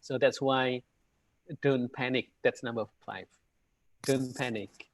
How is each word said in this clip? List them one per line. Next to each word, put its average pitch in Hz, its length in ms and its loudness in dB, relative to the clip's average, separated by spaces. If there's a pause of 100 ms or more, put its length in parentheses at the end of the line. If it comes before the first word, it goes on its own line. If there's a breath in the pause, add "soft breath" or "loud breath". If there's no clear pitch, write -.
So 131 180 -4
that's 123 220 4
why 131 420 0 (800)
don't 127 300 2
panic. 127 360 -2 (140)
That's - 200 2
number 117 220 -2 (200)
five. 95 220 -12 (760)
Don't 131 340 2
panic. 110 340 -4 (240)